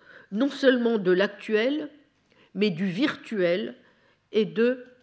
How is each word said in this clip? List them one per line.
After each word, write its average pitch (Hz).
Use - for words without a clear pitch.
non 254
seulement 247
de 185
l'actuel, 220
mais 202
du 175
virtuel 196
et 214
de 240